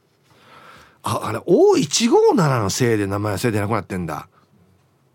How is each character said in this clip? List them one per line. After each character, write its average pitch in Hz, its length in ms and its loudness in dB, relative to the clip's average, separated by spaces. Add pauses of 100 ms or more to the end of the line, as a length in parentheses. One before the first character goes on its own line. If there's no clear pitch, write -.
(1040)
あ、 - 220 -6
あ 107 80 -6
れ、 110 120 -6
オ 370 300 4
ー 330 40 2
一 226 300 0
五 440 240 4
七 147 280 2
の 95 100 -2
せ 117 240 0
い - 20 0
で 101 100 -2
生 101 240 -4
野 98 60 -4
菜 117 160 -2
出 104 80 -2
な 101 80 -4
く 110 40 -2
な 107 100 -2
っ - 20 -8
て 98 140 -8
ん 90 80 -6
だ。 78 200 -10 (880)